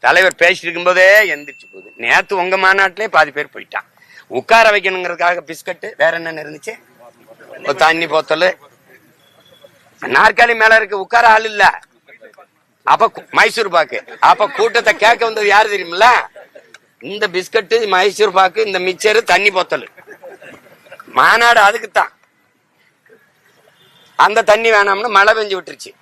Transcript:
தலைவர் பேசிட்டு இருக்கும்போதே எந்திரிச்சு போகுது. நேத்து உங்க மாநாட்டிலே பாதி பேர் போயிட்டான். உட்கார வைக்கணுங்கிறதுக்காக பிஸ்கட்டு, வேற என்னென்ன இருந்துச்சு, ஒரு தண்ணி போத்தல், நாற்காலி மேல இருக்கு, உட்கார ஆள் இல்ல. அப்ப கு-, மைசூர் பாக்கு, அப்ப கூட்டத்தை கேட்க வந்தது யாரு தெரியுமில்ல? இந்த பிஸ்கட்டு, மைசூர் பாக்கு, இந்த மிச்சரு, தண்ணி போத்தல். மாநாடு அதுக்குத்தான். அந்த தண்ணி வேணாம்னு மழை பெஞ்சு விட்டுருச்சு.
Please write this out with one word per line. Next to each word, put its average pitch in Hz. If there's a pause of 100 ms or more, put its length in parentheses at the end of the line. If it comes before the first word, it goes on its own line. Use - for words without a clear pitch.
தலைவர் 175
பேசிட்டு 175
இருக்கும்போதே 180 (240)
எந்திரிச்சு 147
போகுது. 95 (140)
நேத்து 175
உங்க 185 (100)
மாநாட்டிலே 190
பாதி 151
பேர் 147
போயிட்டான். 98 (500)
உட்கார 226
வைக்கணுங்கிறதுக்காக 180
பிஸ்கட்டு, 170 (120)
வேற 165
என்னென்ன 160
இருந்துச்சு, 151 (920)
ஒரு 139
தண்ணி 160
போத்தல், 156 (1600)
நாற்காலி 220
மேல 220
இருக்கு, 202
உட்கார 233 (100)
ஆள் 220
இல்ல. 208 (1300)
அப்ப 190
கு-, - (120)
மைசூர் 208
பாக்கு, 143 (320)
அப்ப - (100)
கூட்டத்தை 220 (100)
கேட்க 233
வந்தது 214
யாரு 214
தெரியுமில்ல? 185 (1000)
இந்த 208
பிஸ்கட்டு, 202 (160)
மைசூர் 190
பாக்கு, 202
இந்த 185
மிச்சரு, 214 (100)
தண்ணி 196
போத்தல். 160 (1300)
மாநாடு 226
அதுக்குத்தான். 214 (2250)
அந்த 214
தண்ணி 226
வேணாம்னு 202
மழை 208
பெஞ்சு 208
விட்டுருச்சு. 147